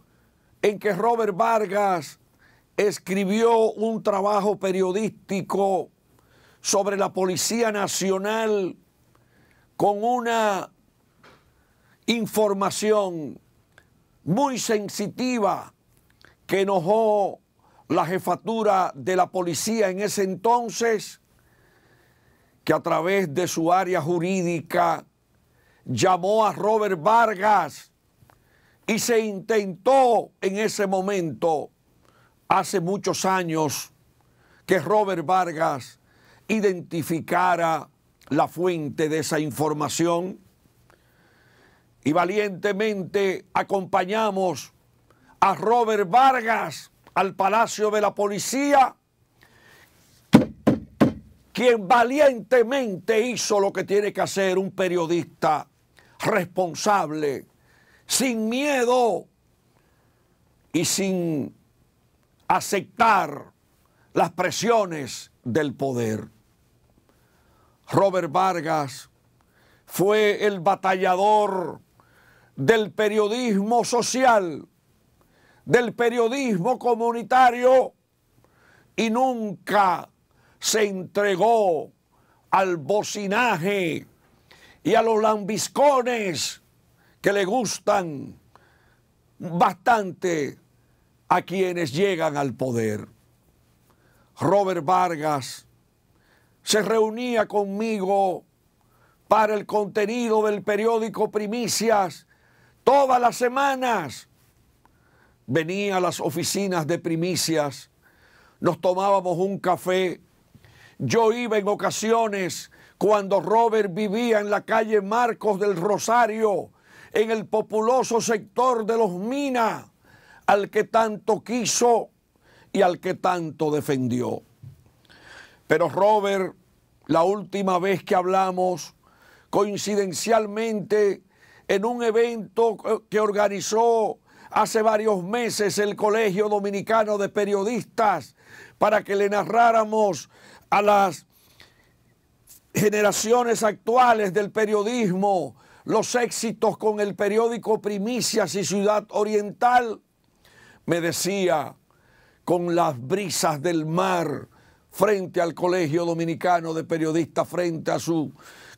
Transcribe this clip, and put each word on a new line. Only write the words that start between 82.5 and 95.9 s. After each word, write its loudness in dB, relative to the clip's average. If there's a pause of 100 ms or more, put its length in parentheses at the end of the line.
bocinaje -2 (800)
y 0
a 6
los 2
lambiscones 0 (600)
que 2
le 2
gustan -2 (1040)
bastante 0 (760)
a 2
quienes -2
llegan 0
al -2
poder. -4 (1300)
Robert 0
Vargas -2 (960)